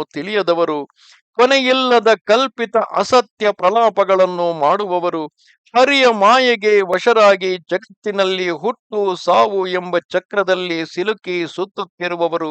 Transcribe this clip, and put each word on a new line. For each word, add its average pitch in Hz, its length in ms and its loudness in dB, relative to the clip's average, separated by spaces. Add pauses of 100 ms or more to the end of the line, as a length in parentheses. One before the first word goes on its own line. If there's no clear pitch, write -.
(140)
ತಿಳಿಯದವರು, 170 640 -2 (600)
ಕೊನೆಯಿಲ್ಲದ 254 720 2 (160)
ಕಲ್ಪಿತ 233 520 0 (200)
ಅಸತ್ಯ 214 560 0
ಪ್ರಲಾಪಗಳನ್ನು 185 1000 2
ಮಾಡುವವರು, 175 720 -2 (500)
ಹರಿಯ 262 340 2
ಮಾಯೆಗೆ 214 720 2
ವಶರಾಗಿ 190 760 2
ಜಗತ್ತಿನಲ್ಲಿ 190 920 -4
ಹುಟ್ಟು 196 640 -4
ಸಾವು 196 520 0
ಎಂಬ 180 300 -4 (120)
ಚಕ್ರದಲ್ಲಿ 185 760 -4
ಸಿಲುಕಿ 180 520 -6 (100)
ಸುತ್ತುತ್ತಿರುವವರು 170 1040 -6